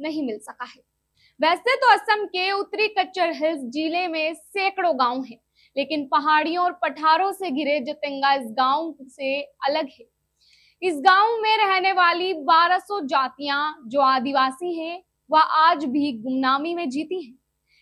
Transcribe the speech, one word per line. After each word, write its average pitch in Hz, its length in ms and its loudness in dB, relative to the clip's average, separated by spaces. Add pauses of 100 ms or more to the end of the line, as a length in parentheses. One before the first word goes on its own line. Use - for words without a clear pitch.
नहीं 302 260 -6
मिल 220 140 -6
सका 247 260 -16
है। - 200 -20 (540)
वैसे 349 360 2
तो 523 140 4
असम 415 360 2
के 370 260 -4
उत्तरी 403 360 -2
कच्चर 370 440 -2
हिल्स 302 340 -2
जिले 320 420 -4
में 320 260 -4
सैकड़ों 381 600 -2
गांव 254 280 -2
हैं, 233 160 -16 (380)
लेकिन 285 300 -4
पहाड़ियों 311 580 2
और 359 80 0 (100)
पठारों 320 500 2
से 370 180 -6
घिरे 285 320 0
जतेंगा 277 520 -2
इस 269 160 -2
गांव 277 520 0
से 269 380 -6
अलग 285 500 -4
है। - 160 -20 (760)
इस 330 160 -2
गांव 392 380 4
में 440 220 2
रहने 381 340 2
वाली 359 400 2 (100)
बारह 339 360 4
सौ 403 240 -6
जातियां 285 720 -2 (140)
जो 254 140 0
आदिवासी 269 720 2
हैं, 339 280 -8 (280)
वह 311 100 6
आज 320 460 4
भी 285 280 -2
गुमनामी 262 600 -2
में 339 160 -4
जीती 311 320 -6
हैं। 240 120 -20 (460)